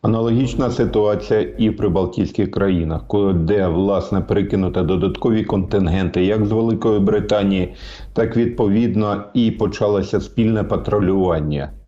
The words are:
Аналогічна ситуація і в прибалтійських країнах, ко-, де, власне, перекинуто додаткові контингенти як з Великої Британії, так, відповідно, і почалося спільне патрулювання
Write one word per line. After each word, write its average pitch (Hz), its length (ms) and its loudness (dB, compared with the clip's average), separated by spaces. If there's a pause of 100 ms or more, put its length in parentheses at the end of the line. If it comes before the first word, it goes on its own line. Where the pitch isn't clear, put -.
Аналогічна 117 680 0
ситуація 107 680 0
і 110 300 0
в 104 60 -4
прибалтійських 95 760 -2
країнах, 85 560 -2
ко-, 101 260 0
де, 90 340 2
власне, 95 540 0
перекинуто 95 640 0
додаткові 95 640 0
контингенти 92 800 0
як 104 220 2
з 101 60 0
Великої 110 480 2
Британії, 98 760 0 (380)
так, 117 240 0
відповідно, 107 880 0 (100)
і 117 160 2
почалося 101 720 0
спільне 110 440 0
патрулювання 87 1040 0 (180)